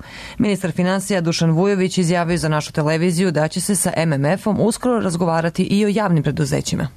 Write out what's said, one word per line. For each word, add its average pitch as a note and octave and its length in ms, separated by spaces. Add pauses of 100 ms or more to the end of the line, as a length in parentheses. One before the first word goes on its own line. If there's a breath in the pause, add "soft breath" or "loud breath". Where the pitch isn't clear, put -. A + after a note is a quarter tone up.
(380 loud breath)
Ministar F#3+ 340
finansija F#3+ 500
Dušan E3 300
Vujović F#3 460
izjavio F3 400
za D3+ 120
našu D3+ 240
televiziju E3 580
da D3+ 160
će F3 140
se G#3 140
sa F3 200
M E3 180
M C#3 120
F-om F#3+ 340
uskoro A#3 400
razgovarati E3+ 640
i G3+ 220
o - 20
javnim F#3+ 360
preduzećima. C#3+ 720